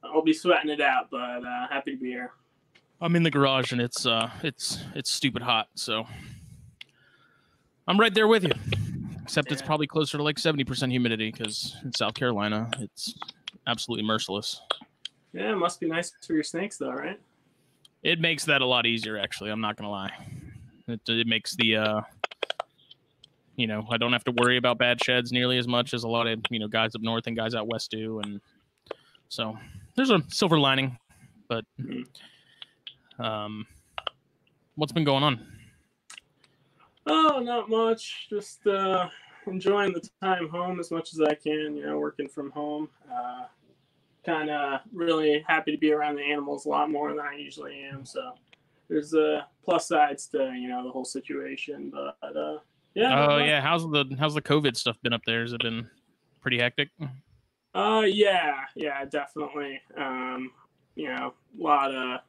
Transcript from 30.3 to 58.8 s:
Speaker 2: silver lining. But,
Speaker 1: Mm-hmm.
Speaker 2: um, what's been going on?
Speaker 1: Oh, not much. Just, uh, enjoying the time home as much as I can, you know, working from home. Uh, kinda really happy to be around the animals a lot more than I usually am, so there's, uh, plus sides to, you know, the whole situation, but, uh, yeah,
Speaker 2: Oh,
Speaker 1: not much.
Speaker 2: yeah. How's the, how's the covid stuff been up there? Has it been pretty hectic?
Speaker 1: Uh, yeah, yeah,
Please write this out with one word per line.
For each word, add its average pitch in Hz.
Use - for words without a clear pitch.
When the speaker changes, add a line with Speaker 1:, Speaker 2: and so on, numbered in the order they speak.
Speaker 2:
silver 170
lining. 135
But, 113
Speaker 1:
Mm-hmm. -
Speaker 2:
um, 107
what's 151
been 165
going 139
on? 135
Speaker 1:
Oh, 302
not 240
much. 226
Just, -
uh, 190
enjoying 196
the 170
time 185
home 180
as 170
much 165
as 160
I 151
can, 151
you 147
know, 151
working 147
from 139
home. 151
Uh, 123
kinda 147
really 156
happy 156
to 151
be 151
around 151
the 143
animals 143
a -
lot 147
more 147
than 147
I 143
usually 143
am, 139
so 127
there's, 156
uh, 151
plus 170
sides 147
to, 135
you 123
know, 127
the 127
whole 127
situation, 139
but, 143
uh, 151
yeah, 247
Speaker 2:
Oh, 143
Speaker 1:
not 147
much. 147
Speaker 2:
yeah. 151
How's 165
the, 143
how's 151
the 151
covid 143
stuff -
been 120
up 113
there? 117
Has 117
it 117
been 113
pretty 123
hectic? 123
Speaker 1:
Uh, 214
yeah, 180
yeah, 139